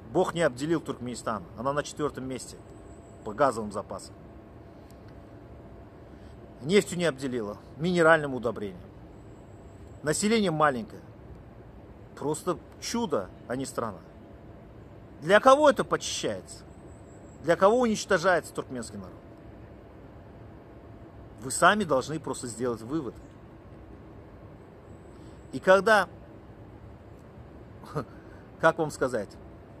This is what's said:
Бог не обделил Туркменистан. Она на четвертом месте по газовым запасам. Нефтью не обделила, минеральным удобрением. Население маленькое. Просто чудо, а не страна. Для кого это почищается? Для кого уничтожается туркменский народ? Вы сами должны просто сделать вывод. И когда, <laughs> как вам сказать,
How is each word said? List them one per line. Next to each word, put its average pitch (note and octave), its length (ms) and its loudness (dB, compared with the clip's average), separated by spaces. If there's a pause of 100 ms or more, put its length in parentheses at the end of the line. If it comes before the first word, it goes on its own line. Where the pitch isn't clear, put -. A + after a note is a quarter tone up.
(120)
Бог F3 220 2
не E3+ 80 0
обделил D3 400 2
Туркменистан. A#2 600 -6 (140)
Она C3 160 -2
на D3 100 0
четвертом C3 440 -4
месте B2+ 300 -10 (680)
по G#2+ 80 -8
газовым G#2+ 380 2
запасам. G2 440 -8 (2500)
Нефтью F3 360 4
не F3 80 2
обделила, B2+ 520 -2 (200)
минеральным D#3+ 560 6
удобрением. G#2 460 -4 (1200)
Население G3+ 480 2
маленькое. B2+ 500 2 (1120)
Просто D3+ 420 -4 (220)
чудо, D3 500 -2 (180)
а B2 80 -4
не C3 100 -4
страна. G#2+ 340 -6 (1200)
Для F#3+ 180 8
кого G#3 300 10
это F#3 140 4
почищается? - 800 -4 (800)
Для E3 120 4
кого G3+ 240 8
уничтожается F#3+ 760 2
туркменский B2 440 -8
народ? F#2 180 -12 (2250)
Вы B2+ 100 -8
сами G3 320 6
должны D3 360 0
просто C3 280 -6
сделать A2+ 340 -4
вывод. B2+ 320 -4 (2500)
И C3+ 80 -6
когда, G3 500 8 (1800)
<laughs> C#3+ 100 -4 (560)
как E3 180 6
вам D#3 140 0
сказать, B2 380 -2 (520)